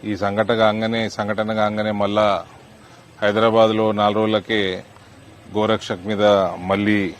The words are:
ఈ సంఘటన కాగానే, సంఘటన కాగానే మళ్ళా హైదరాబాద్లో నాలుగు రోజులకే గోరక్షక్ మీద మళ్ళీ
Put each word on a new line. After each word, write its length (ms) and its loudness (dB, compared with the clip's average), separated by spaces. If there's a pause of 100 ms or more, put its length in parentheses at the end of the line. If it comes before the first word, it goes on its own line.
ఈ 40 -2 (100)
సంఘటన 380 0
కాగానే, 400 0 (160)
సంఘటన 420 -4
కాగానే 320 -2 (100)
మళ్ళా 260 2 (920)
హైదరాబాద్లో 640 4 (140)
నాలుగు 220 2
రోజులకే 400 0 (960)
గోరక్షక్ 540 -2
మీద 140 -2 (460)
మళ్ళీ 300 2 (200)